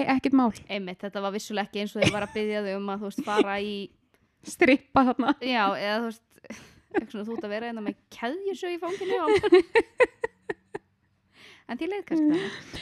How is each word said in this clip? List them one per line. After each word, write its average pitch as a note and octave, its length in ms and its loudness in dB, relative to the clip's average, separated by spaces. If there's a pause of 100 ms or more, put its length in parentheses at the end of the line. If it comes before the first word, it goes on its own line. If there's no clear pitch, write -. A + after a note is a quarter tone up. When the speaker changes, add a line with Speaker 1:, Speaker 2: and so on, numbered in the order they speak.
Speaker 1:
ekkert C4 280 2
mál.“ B3 200 6 (160)
Speaker 2:
Einmitt, F#3+ 340 -6
þetta G3+ 200 -6
var G3 100 -2
vissulega G3+ 360 -4
ekki G3+ 140 -6
eins G#3 140 -6
og G#3 60 -2
þeir G3 100 4
var G3+ 100 -2
að G3+ 120 -6
biðja G#3+ 280 -2
þau G3 140 -4
um G3+ 120 -6
að, G3 120 -4
þú G#3+ 100 -8
veist, C4 140 -8
fara G3+ 360 0
í G3+ 300 -6 (520)
Speaker 1:
Strippa - 640 4
þarna. B3+ 340 0
Speaker 2:
Já, A#3+ 260 2 (120)
eða, G#3 200 -2
þú A#3 100 -4
veist, A3 140 -12 (720)
eitthvað C#4 180 -2
svona, G#3 140 -8
„Þú A#3 100 -8
ert - 80 -8
að G#3 40 -8
vera A3 180 -4
hérna A3+ 160 -8
með G#3 120 -4 (160)
keðjusög F4 640 -6
í E4+ 60 -6
fanginu F#4 380 -4
á E4 80 -2
mér.“ G4+ 240 4
Speaker 1:
<laughs> E4 40 10 (2250)
Speaker 2:
En A#3+ 100 -8
þér E4 100 -4
leið G4+ 160 -4
kannski D#4 240 2
þannig. F#4+ 220 2 (320)